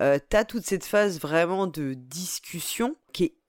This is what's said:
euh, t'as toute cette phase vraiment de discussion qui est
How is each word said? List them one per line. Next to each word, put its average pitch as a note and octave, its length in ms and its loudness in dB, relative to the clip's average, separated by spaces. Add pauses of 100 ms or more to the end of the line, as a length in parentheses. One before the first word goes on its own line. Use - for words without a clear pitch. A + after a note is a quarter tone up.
euh, C#3 160 6 (120)
t'as G#3+ 160 4
toute A3+ 200 -6
cette F#3+ 200 -2
phase G#3 340 2
vraiment E3+ 480 2
de D3 260 -4
discussion E3+ 1000 -6 (160)
qui - 120 -2
est E3 100 0 (160)